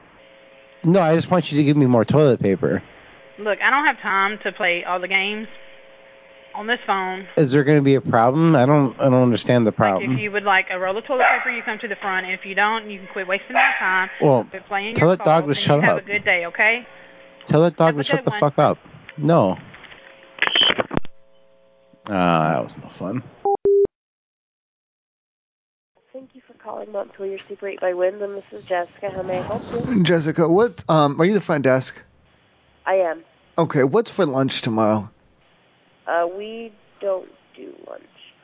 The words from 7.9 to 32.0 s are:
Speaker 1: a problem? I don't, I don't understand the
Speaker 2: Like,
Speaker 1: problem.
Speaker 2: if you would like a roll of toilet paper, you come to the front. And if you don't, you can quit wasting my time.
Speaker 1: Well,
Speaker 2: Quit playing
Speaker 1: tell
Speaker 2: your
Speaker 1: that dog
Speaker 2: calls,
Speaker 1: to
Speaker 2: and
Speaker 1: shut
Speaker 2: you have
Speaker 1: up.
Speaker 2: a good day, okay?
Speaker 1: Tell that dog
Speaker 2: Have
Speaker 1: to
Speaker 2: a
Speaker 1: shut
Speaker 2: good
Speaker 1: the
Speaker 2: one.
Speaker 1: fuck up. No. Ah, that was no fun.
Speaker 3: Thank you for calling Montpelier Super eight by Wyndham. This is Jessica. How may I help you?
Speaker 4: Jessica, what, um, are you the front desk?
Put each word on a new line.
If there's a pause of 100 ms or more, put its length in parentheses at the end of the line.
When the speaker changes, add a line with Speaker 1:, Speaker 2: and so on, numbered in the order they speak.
Speaker 1:
a
problem?
I
don't,
I
don't
understand
the
Speaker 2:
Like,
Speaker 1:
problem.
Speaker 2:
if
you
would
like
a
roll
of
toilet (120)
paper,
you
come
to
the
front.
And
if
you
don't,
you
can
quit
wasting
my
time. (120)
Speaker 1:
Well,
Speaker 2:
Quit
playing
Speaker 1:
tell
Speaker 2:
your
Speaker 1:
that
dog
Speaker 2:
calls,
Speaker 1:
to
Speaker 2:
and
Speaker 1:
shut
Speaker 2:
you
have
Speaker 1:
up.
Speaker 2:
a
good
day,
okay? (600)
Speaker 1:
Tell
that
dog
Speaker 2:
Have
Speaker 1:
to
Speaker 2:
a
Speaker 1:
shut
Speaker 2:
good
Speaker 1:
the
Speaker 2:
one.
Speaker 1:
fuck
up. (400)
No. (2500)
Ah,
that
was
no
fun. (3000)
Speaker 3:
Thank
you
for
calling
Montpelier (100)
Super
eight
by
Wyndham.
This
is
Jessica.
How
may
I
help (240)
you?
Speaker 4:
Jessica,
what,
um,
are
you
the
front
desk? (840)